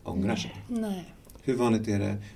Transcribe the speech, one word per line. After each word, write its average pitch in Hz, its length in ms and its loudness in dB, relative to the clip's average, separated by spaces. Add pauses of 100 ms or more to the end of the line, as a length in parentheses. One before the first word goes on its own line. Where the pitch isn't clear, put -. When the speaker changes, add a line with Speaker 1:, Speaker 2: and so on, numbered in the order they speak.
Speaker 1:
ångrar 92 240 0
Speaker 2:
Nej. 117 100 2
Speaker 1:
sig? - 180 -6 (120)
Speaker 3:
Nej. 208 460 -4 (280)
Speaker 1:
Hur - 140 2
vanligt 113 320 4
är 101 120 4
det? 101 180 0 (180)